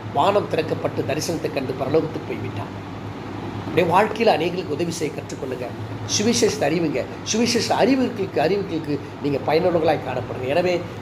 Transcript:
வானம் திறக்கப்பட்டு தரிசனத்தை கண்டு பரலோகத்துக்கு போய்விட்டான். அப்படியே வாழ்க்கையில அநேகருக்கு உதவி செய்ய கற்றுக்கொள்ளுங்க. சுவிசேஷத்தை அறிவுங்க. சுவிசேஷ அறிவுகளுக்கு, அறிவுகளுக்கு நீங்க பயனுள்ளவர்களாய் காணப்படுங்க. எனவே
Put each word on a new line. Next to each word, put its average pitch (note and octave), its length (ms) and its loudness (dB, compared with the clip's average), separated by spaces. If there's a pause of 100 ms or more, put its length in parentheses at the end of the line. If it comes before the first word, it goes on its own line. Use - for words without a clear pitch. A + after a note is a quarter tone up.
(140)
வானம் F3 380 4
திறக்கப்பட்டு D#3 520 0
தரிசனத்தை D#3 480 -2
கண்டு C3 240 -2
பரலோகத்துக்கு D3 540 0
போய்விட்டான். G#2+ 420 -6 (880)
அப்படியே E3 280 2
வாழ்க்கையில G#3 460 6
அநேகருக்கு E3+ 420 -2
உதவி E3+ 160 -2
செய்ய D3+ 180 -4
கற்றுக்கொள்ளுங்க. B2+ 540 -8 (440)
சுவிசேஷத்தை G3+ 580 2
அறிவுங்க. D3+ 340 0 (240)
சுவிசேஷ A3+ 500 2
அறிவுகளுக்கு, G#3 680 2
அறிவுகளுக்கு E3 520 0 (260)
நீங்க C#3+ 220 0
பயனுள்ளவர்களாய் D#3+ 640 2
காணப்படுங்க. B2+ 420 -4
எனவே F3+ 280 2 (260)